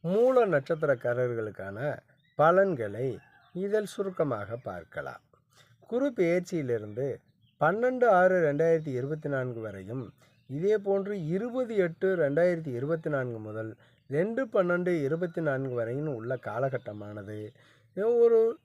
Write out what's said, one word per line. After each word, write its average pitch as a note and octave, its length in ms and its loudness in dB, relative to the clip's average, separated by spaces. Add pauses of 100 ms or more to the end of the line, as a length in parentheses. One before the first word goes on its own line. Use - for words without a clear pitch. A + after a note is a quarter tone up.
மூல A3+ 460 4
நட்சத்திரக்காரர்களுக்கான B2 1500 -2 (380)
பலன்களை C3+ 840 2 (340)
இதில் G3+ 320 -2
சுருக்கமாக C#3+ 680 -4
பார்க்கலாம். E2+ 640 -12 (680)
குரு B3+ 280 -2
பெயர்ச்சியிலிருந்து C3+ 1000 -2 (440)
பன்னெண்டு A#3+ 460 2
ஆறு F#3 480 6
ரெண்டாயிரத்தி D#3+ 340 2
இருபத்தி C#3+ 420 -4
நான்கு B2+ 300 -4
வரையும், G#2 540 -10 (340)
இதே F3+ 300 0
போன்று G3 500 -2
இருபது A#3 480 -2
எட்டு F#3+ 400 0
ரெண்டாயிரத்தி D#3+ 520 2
இருபத்தி D3 420 -2
நான்கு B2+ 300 -2
முதல் A2 360 -8 (340)
ரெண்டு A3 360 -2
பன்னெண்டு F3 580 0
இருபத்தி E3 380 -2
நான்கு C3+ 340 -2
வரையும் B2+ 400 -4
உள்ள A#2 200 -6
காலகட்டமானது G#2+ 1120 -6 (460)
ஒரு A3+ 680 4